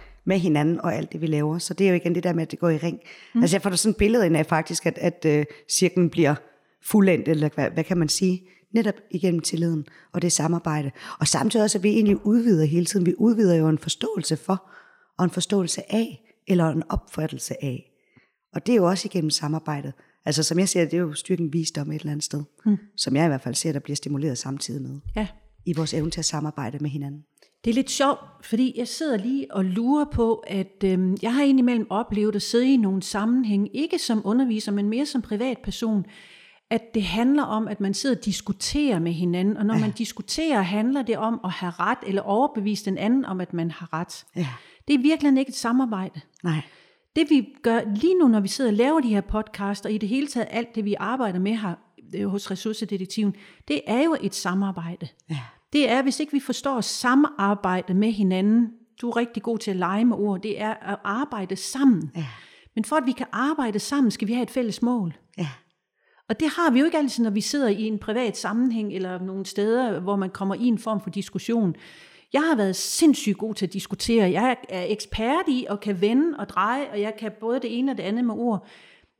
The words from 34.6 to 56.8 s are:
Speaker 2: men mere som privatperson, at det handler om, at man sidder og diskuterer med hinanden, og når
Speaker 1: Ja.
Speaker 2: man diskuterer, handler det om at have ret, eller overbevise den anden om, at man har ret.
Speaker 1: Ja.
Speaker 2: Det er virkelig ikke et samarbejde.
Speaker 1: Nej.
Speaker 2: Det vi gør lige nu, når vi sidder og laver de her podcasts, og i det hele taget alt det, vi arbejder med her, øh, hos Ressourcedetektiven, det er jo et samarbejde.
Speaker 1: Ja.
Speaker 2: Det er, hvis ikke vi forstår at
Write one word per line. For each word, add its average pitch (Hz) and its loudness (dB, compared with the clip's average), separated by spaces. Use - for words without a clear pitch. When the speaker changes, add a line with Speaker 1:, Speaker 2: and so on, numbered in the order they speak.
Speaker 2:
men 202 0
mere 247 0
som 269 -2
privatperson, 220 -2
at 226 0
det 220 0
handler 247 2
om, 214 -2
at 208 -6
man 196 0
sidder 262 -2
og - -6
diskuterer 214 -2
med 170 0
hinanden, 180 0
og 208 0
når 214 2
Speaker 1:
Ja. 220 4
Speaker 2:
man 214 0
diskuterer, 240 -2
handler 214 0
det 220 -2
om 226 -2
at 185 -4
have 175 -6
ret, 208 0
eller 196 0
overbevise 208 0
den 190 0
anden 247 2
om, 185 -4
at 175 -8
man 165 -2
har - -12
ret. - -8
Speaker 1:
Ja. 165 -2
Speaker 2:
Det 285 2
er 277 6
virkelig 285 4
ikke 269 -2
et - -10
samarbejde. 226 -2
Speaker 1:
Nej. 156 0
Speaker 2:
Det 311 2
vi 262 4
gør 226 2
lige 349 4
nu, 302 8
når 220 6
vi 196 2
sidder 233 0
og 208 2
laver 285 4
de 254 2
her 208 2
podcasts, 202 -4
og 214 -4
i 214 -2
det 214 -4
hele 269 -2
taget 240 -4
alt 233 -6
det, 220 -2
vi 202 -2
arbejder 208 -2
med 208 0
her, 196 -4
øh, 202 -4
hos 196 -4
Ressourcedetektiven, 202 -4
det 294 -2
er 240 2
jo 320 2
et 196 -4
samarbejde. 180 -4
Speaker 1:
Ja. 151 -6
Speaker 2:
Det 285 4
er, 254 4
hvis 269 0
ikke 302 -4
vi 285 0
forstår 269 -4
at 214 -2